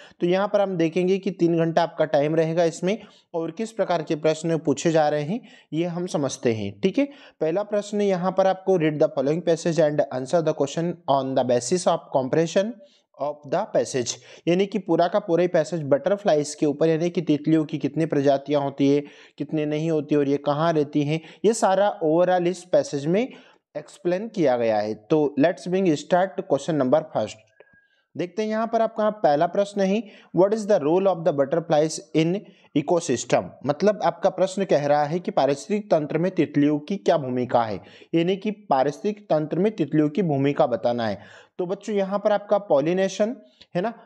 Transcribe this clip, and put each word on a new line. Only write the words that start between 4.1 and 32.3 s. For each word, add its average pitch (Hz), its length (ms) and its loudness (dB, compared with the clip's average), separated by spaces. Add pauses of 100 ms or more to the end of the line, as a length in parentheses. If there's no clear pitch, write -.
प्रश्न 160 420 0
पूछे 156 320 0
जा 156 180 4
रहे 147 140 -2
हैं, 190 180 -6 (320)
ये 165 140 -2
हम 175 200 -6
समझते 131 460 -2
हैं, 101 280 -6
ठीक 196 160 0
है। 277 80 2 (360)
पहला 165 240 0
प्रश्न 208 360 -4
यहाँ 190 300 0
पर 190 160 2
आपको, 190 320 0
"Read 156 180 0
the 151 120 4
following 147 340 -2
passage 165 380 0
and 151 320 2
answer 131 280 -2
the 156 140 0
question 175 380 -2 (180)
on 135 240 0
the 127 140 2
basis 123 380 0
of 170 120 2 (160)
comparison 165 560 0 (480)
of 147 140 -4 (140)
the 165 160 -2 (100)
passage", 123 400 -2 (340)
यानी 180 180 2
कि 196 140 -4
पूरा 170 280 0
का 208 120 0
पूरा 170 220 0
ही 180 60 2
पैसेज 170 360 0
बटरफ्लाइज 147 720 0
के - 100 -2
ऊपर, 147 220 2
यानी 165 220 2
कि 175 120 -4
तितलियों 156 440 2
की 151 120 -8
कितनी 147 280 -2
प्रजातियां 143 580 2
होती 139 260 2
है, 143 140 2 (340)
कितनी 151 280 -4
नहीं 151 260 -2
होती 151 240 0
और 143 140 2
ये 143 100 0
कहाँ 147 340 0
रहती 147 300 0
हैं, 156 160 -2 (260)
ये 220 80 4
सारा 202 360 2 (140)
ओवरऑल 175 440 2
इस 180 240 -4
पैसेज 143 360 0
में 185 140 2 (540)
एक्सप्लेन 180 540 -6
किया 143 280 0
गया 113 200 2
है। 107 160 -2 (120)
तो 156 180 2 (160)
let's 175 280 2
bring 185 320 2
start 190 460 -2
question 147 360 0
number 139 300 2
first। - 380 -6 (680)
देखते 175 260 -6
हैं 214 80 -2
यहाँ 220 180 -2
पर 226 140 0
आपका 220 280 -2 (100)
पहला 151 280 2
प्रश्न 196 340 -2
है, 196 200 0 (360)
"What 196 160 4
is 220 100 -4
the 202 160 2
role 165 260 2
of 180 140 2
the 160 140 0
butterflies 156 680 0 (160)
in 160 200 2 (400)